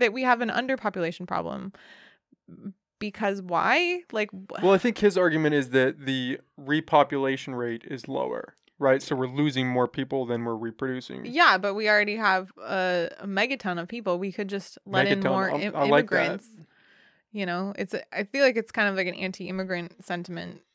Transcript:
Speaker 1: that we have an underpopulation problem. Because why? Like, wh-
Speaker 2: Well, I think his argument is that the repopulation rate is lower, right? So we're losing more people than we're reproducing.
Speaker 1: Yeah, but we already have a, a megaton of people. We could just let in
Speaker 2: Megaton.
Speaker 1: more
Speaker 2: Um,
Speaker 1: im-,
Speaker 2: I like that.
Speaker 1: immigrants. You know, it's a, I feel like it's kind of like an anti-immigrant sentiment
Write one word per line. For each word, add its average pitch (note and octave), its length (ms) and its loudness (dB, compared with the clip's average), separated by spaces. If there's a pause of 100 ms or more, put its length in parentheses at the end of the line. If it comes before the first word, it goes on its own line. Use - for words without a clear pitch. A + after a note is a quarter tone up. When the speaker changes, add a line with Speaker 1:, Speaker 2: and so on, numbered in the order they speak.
Speaker 1:
that A3+ 100 4
we C4 120 -4
have B3 180 2
an A#3 80 -2
underpopulation G3 760 -4
problem. F3 460 -6 (1300)
Because G3+ 420 -4
why? C#4+ 600 0 (100)
Like, G#3+ 200 -2
wh- F#3+ 300 -10
Speaker 2:
Well, F#3 120 8
I F#3+ 40 8
think A#3 200 0
his G3+ 200 4
argument D#3 380 4
is C3 140 2
that C3 360 2
the C3 340 -2 (200)
repopulation C#3 1000 2
rate A#2 300 -4
is B2+ 220 -10
lower, C3 460 -6 (220)
right? C3+ 240 4
So - 140 -2
we're B2+ 120 -2
losing C3 400 0
more B2 200 2
people C3 380 -4
than A#2 180 -2
we're A#2 120 -4
reproducing. B2+ 720 -8
Speaker 1:
Yeah, B3 320 4
but G3 180 -2
we G#3+ 120 -2
already G#3 300 4
have F#3+ 400 0
a, F3+ 520 -2 (100)
a G3 80 -10
megaton G3+ 520 -2
of E3+ 80 -8
people. G3 320 -4
We F#3+ 140 -6
could G3+ 160 -6
just G3 360 -10
let G3 220 2
in G3 140 2
Speaker 2:
Megaton. F#3+ 80 0
Speaker 1:
more F#3+ 220 0
Speaker 2:
Um, D3 100 -2
Speaker 1:
im-, G#3 140 -4
Speaker 2:
I C#3+ 100 2
like C#3+ 240 4
that. - 160 0
Speaker 1:
immigrants. F#3 220 -6 (840)
You G3+ 140 -6
know, F#3 320 -4
it's G3 160 -6
a, - 80 -4 (120)
I G3 120 -4
feel C#4 180 0
like B3+ 140 4
it's A3 140 -4
kind G#3 180 2
of F#3+ 60 -2
like F#3+ 120 0
an - 80 -6
anti-immigrant F#3 880 -6
sentiment F3 580 -8 (140)